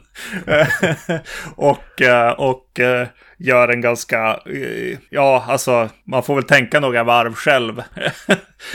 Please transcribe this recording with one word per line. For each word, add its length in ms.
<laughs> 1080
Och, 460
eh, 300
och, 480
eh, 280
gör 300
en 140
ganska, 640
eh, 520
ja, 380
alltså 420
man 180
får 120
väl 80
tänka 360
några 240
varv 300
själv 540
<laughs> 40